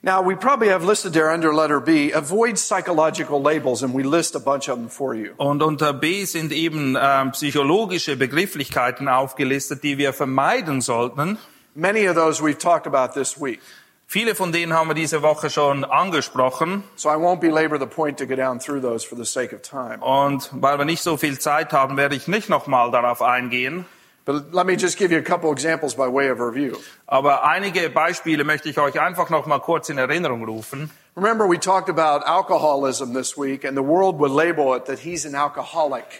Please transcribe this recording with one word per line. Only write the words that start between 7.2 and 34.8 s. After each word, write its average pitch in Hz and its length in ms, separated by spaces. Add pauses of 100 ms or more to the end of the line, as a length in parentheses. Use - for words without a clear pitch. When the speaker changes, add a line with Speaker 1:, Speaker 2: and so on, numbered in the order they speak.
Speaker 2:
psychologische 151 840
Begrifflichkeiten 135 920
aufgelistet, 135 760
die 139 140
wir 139 140
vermeiden 139 680
sollten. 135 560 (360)
Speaker 1:
Many 190 360
of 165 60
those 156 280
we've 147 140
talked 170 280
about 131 280
this 139 260
week. 135 220 (520)
Speaker 2:
Viele 214 220
von 180 160
denen 170 220
haben 160 160
wir 156 40
diese 156 280
Woche 151 280
schon 139 360
angesprochen. 160 960 (140)
Speaker 1:
So - 100
I 151 60
won't 175 260
belabor 156 400
the 135 60
point 147 340
to 135 80
go 131 80
down 131 240
through 143 220
those 117 260
for 120 100
the 117 60
sake 117 320
of - 60
time. 117 400
Speaker 2:
Und 139 500
weil 135 260
wir 143 60
nicht 165 180
so 165 140
viel 139 240
Zeit 156 320
haben, 135 240
werde 139 220
ich - 100
nicht 196 220
noch 147 180
mal 120 240
darauf 120 300
eingehen. 127 640 (400)
Speaker 1:
But 147 280
let 180 120
me 185 80
just 175 240
give 180 160
you 165 40
a 143 60
couple 170 260
examples 147 460
by 127 160
way 139 180
of 120 120
review. 123 340 (320)
Speaker 2:
Aber 139 380
einige 175 440
Beispiele 160 540
möchte 151 240
ich 147 120
euch 143 200
einfach 175 300
noch 156 160
mal 143 160
kurz 165 260
in 143 100
Erinnerung 131 460
rufen. 110 480 (220)
Speaker 1:
Remember, 220 320
we 175 120
talked 185 320
about 151 360
alcoholism 143 880
this 127 220
week, 139 300
and 135 100
the 139 80
world 175 360
would 143 120
label 151 440
it 120 100